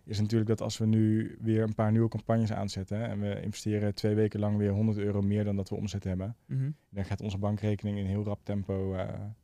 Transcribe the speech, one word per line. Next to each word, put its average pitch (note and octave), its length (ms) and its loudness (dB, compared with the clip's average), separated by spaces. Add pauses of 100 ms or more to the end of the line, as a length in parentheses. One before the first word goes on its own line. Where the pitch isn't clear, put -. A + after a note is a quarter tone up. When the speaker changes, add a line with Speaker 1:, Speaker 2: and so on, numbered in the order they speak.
Speaker 1:
is G#2 160 -4
natuurlijk G#2+ 280 2
dat A2 120 2
als A2 180 -4
we A2 80 2
nu A2 540 4
weer A2 220 2
een A2 120 0
paar G#2+ 180 2
nieuwe A2+ 160 4
campagnes A2+ 440 0
aanzetten, G2 460 -4
hè, A#2 80 -4
en G#2 140 -4
we G2+ 200 -2
investeren G#2 540 0
twee G#2+ 200 0
weken G#2+ 260 2
lang G#2 160 2
weer G#2 140 2
honderd G#2 280 2
euro G2+ 220 0
meer G2+ 240 2
dan G2+ 120 0
dat G2 120 -2
we G2+ 60 -4
omzet G2+ 300 -4
hebben, F#2+ 320 -4 (100)
Speaker 2:
Mhm. C3+ 240 -4 (180)
Speaker 1:
dan G2 160 -4
gaat G2 160 -6
onze G2 180 -4
bankrekening G#2 600 -2
in G2 80 -2
heel G2+ 180 0
rap G2+ 200 -6
tempo, F#2+ 500 -2
eh, F#2+ 260 -4 (240)